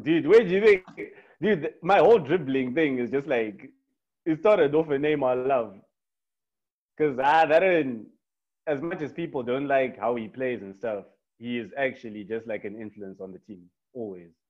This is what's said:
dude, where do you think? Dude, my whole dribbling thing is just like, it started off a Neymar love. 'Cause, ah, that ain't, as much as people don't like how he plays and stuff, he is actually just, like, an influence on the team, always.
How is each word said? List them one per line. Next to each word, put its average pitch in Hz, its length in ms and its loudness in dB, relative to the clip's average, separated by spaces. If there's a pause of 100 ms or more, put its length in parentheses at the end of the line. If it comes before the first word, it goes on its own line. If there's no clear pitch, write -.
dude, 147 240 0
where 220 160 8
do 175 100 -2
you 196 80 2
think? 208 480 2 (320)
Dude, 165 280 0 (120)
my 180 180 4
whole 202 200 8
dribbling 135 560 -2
thing 143 240 0
is 120 100 -4
just 139 180 -2
like, 113 440 -4 (540)
it 156 140 -2
started 170 360 4
off 160 140 2
a 139 80 0
Neymar 135 500 0
love. 113 280 -2 (1200)
'Cause, 143 240 0
ah, 160 220 4
that 160 180 4
ain't, 143 440 0 (580)
as 143 160 -4
much 170 200 -8
as 135 120 -8
people 143 300 -8
don't 131 240 -4
like 131 320 0
how 117 160 -2
he 110 120 -8
plays 123 360 -6
and 98 120 -14
stuff, 107 300 -8 (320)
he 120 220 -8
is 101 180 -10
actually 120 460 -8
just, 113 240 -8
like, 107 180 -8
an 104 140 -10
influence 101 420 -16
on 95 100 -14
the 92 80 -18
team, 87 300 -20 (240)
always. 92 380 -12 (180)